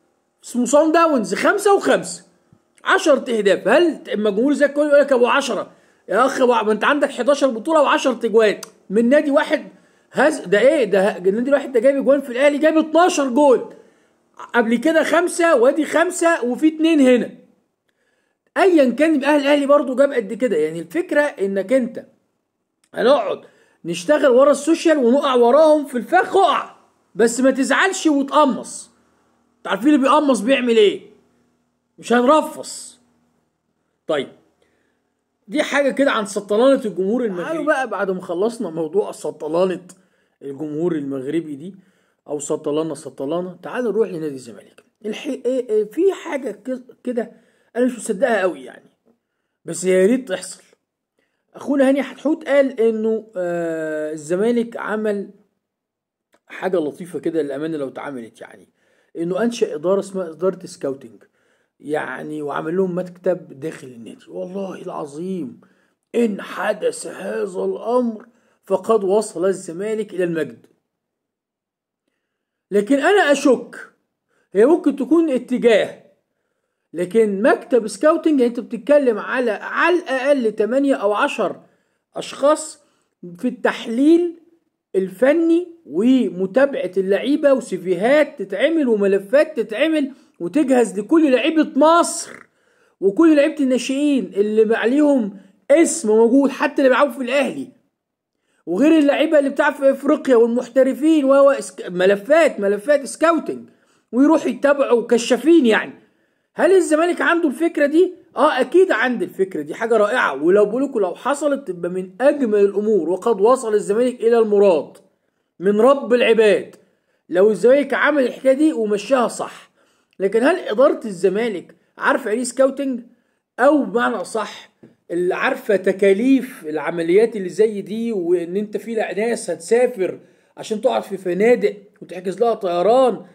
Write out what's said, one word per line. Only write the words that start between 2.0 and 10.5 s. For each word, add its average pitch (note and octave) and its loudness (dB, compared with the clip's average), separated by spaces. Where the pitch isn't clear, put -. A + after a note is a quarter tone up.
عشرة C4 0
اهداف. F#3+ 2
هل D4 2
اما G#3+ -2
جمهور A#3 0
زي C4+ 2
الكل C#4+ 0
يقول D4 4
لك: C#4 2
"ابو A#3+ 2
عشرة"؟ A#3 -2
يا A3 2
اخ C4+ -2
ابو B3 4
ع-، A3+ 0
ما G#3+ 0
انت G#3 -2
عندك C#4 0
حداشر C#4 0
بطوله C4 0
وعشرة C4 0
تجوان G#3+ 0
من A#3 2
نادي D4 2
واحد. D4 0
هز-، C#4 0
ده F#3 2